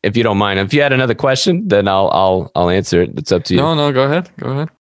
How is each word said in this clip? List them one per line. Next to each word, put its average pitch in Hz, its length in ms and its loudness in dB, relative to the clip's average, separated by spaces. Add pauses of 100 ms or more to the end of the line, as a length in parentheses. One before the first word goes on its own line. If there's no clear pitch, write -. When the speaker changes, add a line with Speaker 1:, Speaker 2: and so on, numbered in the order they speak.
Speaker 1:
if 101 140 -2
you 120 60 2
don't 104 160 0
mind, 101 200 0
if 98 140 -2
you 147 100 2
had 135 100 2
another 127 220 0
question, 170 540 0
then 101 200 2
I'll, 98 240 2
I'll, 95 420 0
I'll 87 160 0
answer 90 320 0
it. - 160 -2
It's 80 140 -4
up 87 120 0
to 87 100 -2
you. 107 60 2
Speaker 2:
No, 160 140 0
no, 147 180 0
go 131 120 2
ahead. 165 340 -2
Go 131 120 -8
ahead. 147 180 -6 (140)